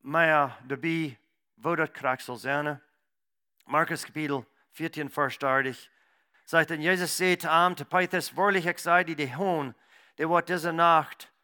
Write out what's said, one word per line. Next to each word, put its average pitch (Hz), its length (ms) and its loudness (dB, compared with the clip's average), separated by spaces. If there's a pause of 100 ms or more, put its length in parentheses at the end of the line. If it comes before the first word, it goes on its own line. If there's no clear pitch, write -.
mehr 151 560 2 (100)
dabei, 143 520 -4 (380)
wo 165 200 -2
das 156 160 -2
Kraxel 127 460 -4
sein. 143 420 -2 (840)
Markus 156 360 0
Kapitel 143 440 -4 (240)
vierzehn, 156 400 -8
Vers 139 280 -2
dreißig, 131 520 -2 (560)
sagt 160 240 2
dann, 165 100 -4
Jesus 180 340 0
sagt 180 280 0
zu 170 60 -4
ihm, 170 280 4
zu 143 80 -10
Petrus, 180 500 -2
„Wahrlich, 190 300 2
ich 170 140 -4
sage 175 360 2
dir, 147 120 -4
die 123 100 -10
Hohn, 156 380 -4 (420)
der 160 140 -2
wird 170 180 2
diese 170 240 -2
Nacht 165 580 2 (140)